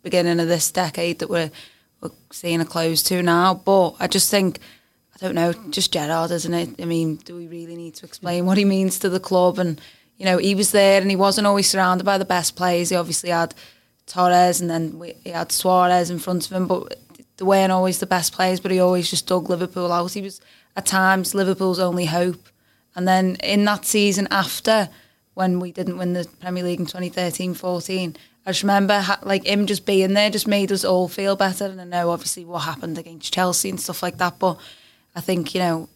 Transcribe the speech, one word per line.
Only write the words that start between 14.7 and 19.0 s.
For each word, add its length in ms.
we, 160
he 60
had 220
Suarez 580
in 80
front 300
of 60
him, 140
but 280
they 80
weren't 260
always 280
the 80
best 260
players, 260
but 120
he 80
always 320